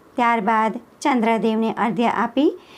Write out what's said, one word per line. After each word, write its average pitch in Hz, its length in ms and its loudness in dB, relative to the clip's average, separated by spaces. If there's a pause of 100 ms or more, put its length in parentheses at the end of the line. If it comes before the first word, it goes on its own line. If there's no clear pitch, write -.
(160)
ત્યારબાદ 226 580 0 (280)
ચંદ્રદેવને 226 720 0
અર્ધ્ય 220 420 0
આપી 247 360 0 (260)